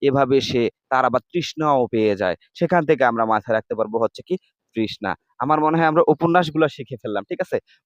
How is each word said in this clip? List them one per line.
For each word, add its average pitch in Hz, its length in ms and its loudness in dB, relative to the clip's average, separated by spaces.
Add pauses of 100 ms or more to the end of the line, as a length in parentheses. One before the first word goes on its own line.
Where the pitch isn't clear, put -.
এভাবে 135 400 2
সে, 120 280 -2 (200)
তার 131 160 2
আবার 123 160 0 (100)
তৃষ্ণাও 151 560 -2
পেয়ে 107 280 0
যায়, 92 200 -2 (180)
সেখান 170 320 0
থেকে 143 200 2
আমরা 113 200 2
মাথায় 110 280 0
রাখতে 110 220 -2
পারবো 107 240 -2
হচ্ছে 113 220 -2
কি 185 160 -6 (380)
তৃষ্ণা। 104 400 -4 (240)
আমার 151 220 0
মনে 156 160 0
হয় 165 100 2
আমরা 156 200 2
উপন্যাসগুলা 160 640 2
শিখে - 260 -12
ফেললাম, 104 280 -8
ঠিক 180 180 -10
আছে? 185 180 -4 (260)